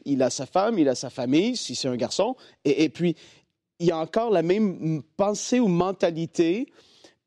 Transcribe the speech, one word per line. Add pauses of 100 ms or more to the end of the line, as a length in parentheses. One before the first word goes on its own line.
il
a
sa
femme,
il
a
sa
famille,
si
c'est
un
garçon, (280)
et,
et
puis (640)
il
y
a
encore
la
même (140)
pensée
ou
mentalité (600)